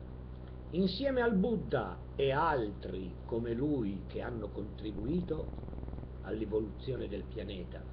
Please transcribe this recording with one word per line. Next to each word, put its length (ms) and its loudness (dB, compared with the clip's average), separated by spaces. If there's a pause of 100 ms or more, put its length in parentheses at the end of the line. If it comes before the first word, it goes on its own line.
(720)
Insieme 500 4
al 120 6
Buddha 640 4 (200)
e 140 6
altri 840 2 (100)
come 300 0
lui 520 2
che 140 -4
hanno 280 -4
contribuito 1000 -2 (760)
all'evoluzione 840 -2
del 160 -4
pianeta 580 -6 (100)